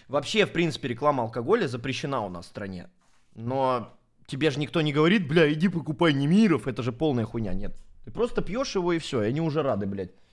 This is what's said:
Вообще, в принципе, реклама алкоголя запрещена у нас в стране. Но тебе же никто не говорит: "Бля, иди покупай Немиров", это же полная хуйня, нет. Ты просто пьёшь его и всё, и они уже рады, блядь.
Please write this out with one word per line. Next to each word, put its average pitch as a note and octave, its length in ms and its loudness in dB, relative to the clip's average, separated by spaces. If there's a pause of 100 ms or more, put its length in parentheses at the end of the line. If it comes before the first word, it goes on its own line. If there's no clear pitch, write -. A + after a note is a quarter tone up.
Вообще, D3 360 2
в - 60 -12
принципе, D#3+ 380 -2
реклама C3 340 0
алкоголя C3 440 0
запрещена B2+ 580 -6
у F#2+ 40 -8
нас F2 160 -12
в - 40 -20
стране. G2 400 -12 (460)
Но B2 580 -2 (320)
тебе C#3+ 260 0
же C3+ 80 -6
никто D3+ 220 -2
не D3+ 100 0
говорит: D#3+ 380 4
"Бля, D#3 220 6
иди D#3+ 180 2
покупай D#3+ 440 2
Немиров", D#3 540 4
это B2+ 160 -4
же B2 80 -2
полная B2 340 0
хуйня, G#2+ 280 -4
нет. F#2+ 220 -2 (300)
Ты - 60 -14
просто G#3 300 -2
пьёшь A#3+ 340 -4
его F3 180 0
и E3 60 0
всё, B2+ 240 -2
и G2+ 60 2
они C#3 120 -2
уже D#3+ 220 0
рады, G#2 220 -2
блядь. G2 260 -6 (220)